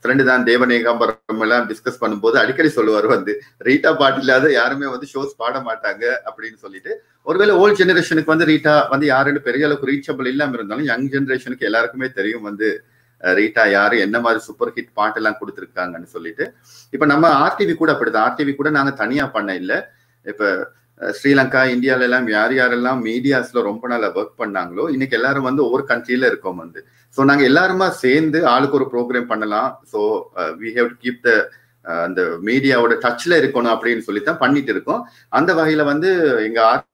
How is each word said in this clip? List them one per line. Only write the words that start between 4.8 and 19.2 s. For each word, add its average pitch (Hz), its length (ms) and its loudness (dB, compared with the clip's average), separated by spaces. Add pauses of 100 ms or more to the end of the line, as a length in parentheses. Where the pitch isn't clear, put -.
வந்து 131 200 -8
ஷோஸ் 139 300 -8
பாட 123 220 -6
மாட்டாங்க" 110 460 -6 (200)
அப்படின்னு 110 300 -14
சொல்லிட்டு. 101 480 -14 (200)
ஒருவேளை 196 320 2
old 202 260 4
ஜெனரேஷனுக்கு 165 440 2
வந்து 160 200 2
ரீட்டா 151 440 4
வந்து 139 180 0
யாருன்னு 139 340 2
பெரிய 131 260 -2
அளவுக்கு 143 240 -2
reachable 139 360 -4
இல்லாம 135 280 -2
இருந்தாலும், 113 300 -6
young 131 240 -2
ஜெனரேஷனுக்கு 131 520 -4
எல்லாருக்குமே 117 500 -2
தெரியும் 107 320 -4
வந்து, 104 420 -4 (380)
அஹ், 90 120 2
ரீட்டா 107 360 2
யாரு, 104 280 4
என்ன 104 220 0
மாதிரி 113 200 0
சூப்பர் 117 320 -6
ஹிட் - 220 -12
பாட்டு 110 260 -2
எல்லாம் 107 180 -2
கொடுத்திருக்காங்கன்னு 90 680 -10
சொல்லிட்டு. 85 480 -10 (380)
இப்ப 143 160 0
நம்ம 147 220 4
ஆர் 156 280 2
டி 208 80 0
வி 170 100 0
கூட 156 180 2
அப்படிதான். 113 320 0
ஆர் 123 100 0
டி 151 100 -2
வி 139 100 -2
கூட 143 160 -2
நாங்க 139 200 0
தனியா 135 360 -2